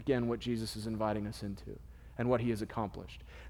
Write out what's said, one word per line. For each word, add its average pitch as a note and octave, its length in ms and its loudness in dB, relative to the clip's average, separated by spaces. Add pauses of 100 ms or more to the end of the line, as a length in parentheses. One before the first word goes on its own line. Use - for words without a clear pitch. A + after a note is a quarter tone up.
again, B2 260 4
what A#2 140 2
Jesus A2+ 340 0
is G#2+ 140 -4
inviting G#2+ 400 2
us - 160 -6
into G2+ 340 -6 (400)
and A#2+ 100 4
what B2 120 8
he A#2+ 100 4
has A2 120 2
accomplished. - 600 -4 (280)